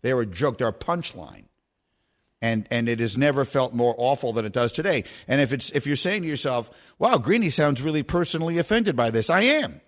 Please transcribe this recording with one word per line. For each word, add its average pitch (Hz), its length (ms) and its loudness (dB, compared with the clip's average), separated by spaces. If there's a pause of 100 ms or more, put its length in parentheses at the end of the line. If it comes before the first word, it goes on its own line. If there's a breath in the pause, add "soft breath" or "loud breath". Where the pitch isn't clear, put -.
They're 127 200 0
a 113 60 0
joke. 110 320 -2
They're 127 80 0
a 110 60 0
punchline. 78 720 -8 (1000)
And, 113 280 0
and 117 160 0
it 117 100 0
has 113 180 -2
never 139 280 2
felt 127 280 0
more 120 240 2
awful 123 360 0
than 110 120 -2
it 107 80 -6
does 120 200 0
today. 160 320 0 (240 loud breath)
And 139 120 4
if 127 120 2
it's, 131 180 -4
if 139 160 -2
you're 143 80 0
saying 185 280 0
to 160 60 -6
yourself, 127 440 -2 (260 loud breath)
"Wow, 226 200 4
Greeny 175 320 2
sounds 147 300 2
really 151 220 -2
personally 170 560 0
offended 196 380 0
by 120 140 2
this," 110 200 0
I 185 120 4
am. 254 440 0